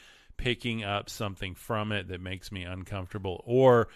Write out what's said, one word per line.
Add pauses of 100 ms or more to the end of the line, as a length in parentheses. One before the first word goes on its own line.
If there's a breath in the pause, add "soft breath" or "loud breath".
(360 loud breath)
picking
up
something
from
it
that
makes
me
uncomfortable?
Or